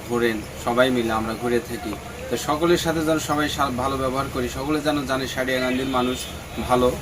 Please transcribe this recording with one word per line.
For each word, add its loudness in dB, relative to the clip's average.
ঘোরেন, 2
সবাই 4
মিলে 0
আমরা -2
ঘুরে 2
থাকি। -6
তো -2
সকলের 2
সাথে 0
যেন 2
সবাই 0
সা-, 0
ভালো 0
ব্যবহার 0
করি, 0
সকলে -2
যেন 0
জানে -2
সারিয়াকান্দির 0
মানুষ 0
ভালো 6